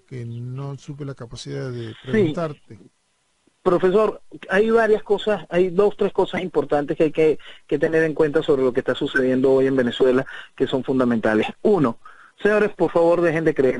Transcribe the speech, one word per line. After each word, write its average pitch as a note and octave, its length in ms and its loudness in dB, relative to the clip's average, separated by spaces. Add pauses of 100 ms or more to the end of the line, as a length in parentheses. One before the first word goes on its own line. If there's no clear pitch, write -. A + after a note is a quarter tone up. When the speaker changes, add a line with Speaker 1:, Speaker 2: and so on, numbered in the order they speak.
Speaker 1:
que B2 200 -12
no B2+ 520 -10
supe C#3+ 280 -14
la C3+ 100 -10
capacidad C3+ 560 -10
de A#2 180 -10
Speaker 2:
Sí. A2 220 -12
Speaker 1:
preguntarte. D3+ 680 -4 (840)
Speaker 2:
Profesor, F#3 580 2 (280)
hay G#3 200 2
varias A3 320 2
cosas, G3 480 -2
hay F3+ 200 2
dos, F#3+ 280 2
tres G3 140 0
cosas - 320 -2
importantes D3 540 -2
que E3+ 80 4
hay D3 60 0
que, D#3 280 2 (260)
que D3+ 140 -2
tener D#3+ 240 2
en D#3+ 100 -2
cuenta D3+ 300 2
sobre C3+ 200 2
lo B2+ 100 2
que B2+ 80 0
está C3 120 -2
sucediendo C3 580 0
hoy C3+ 140 4
en C3+ 100 0
Venezuela, B2+ 500 2 (300)
que C3 120 -2
son C3 160 -4
fundamentales. A#2 640 0 (160)
Uno, D#3+ 340 2 (460)
señores, G#3 320 2
por E3 160 0
favor, E3+ 300 2
dejen E3 240 0
de D#3 100 2
creer B2+ 240 2